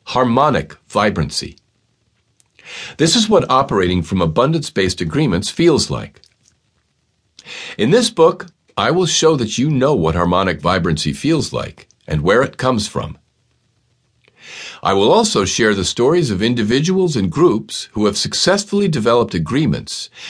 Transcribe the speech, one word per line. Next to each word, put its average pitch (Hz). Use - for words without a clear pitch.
harmonic 127
vibrancy. 92
This 165
is 220
what 196
operating 98
from 95
abundance-based 98
agreements 98
feels 160
like. -
In 113
this 233
book, 160
I 113
will 180
show 160
that 120
you 135
know 139
what 82
harmonic 87
vibrancy 85
feels 143
like -
and 78
where 101
it -
comes 127
from. -
I 95
will 98
also 123
share 107
the 95
stories 135
of 92
individuals 131
and 98
groups 117
who 104
have 101
successfully 202
developed 117
agreements 87